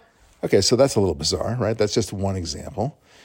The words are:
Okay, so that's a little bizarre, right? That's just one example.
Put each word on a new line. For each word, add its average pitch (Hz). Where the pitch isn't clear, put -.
Okay, -
so 98
that's 135
a 113
little 92
bizarre, 101
right? 110
That's 104
just -
one 98
example. 92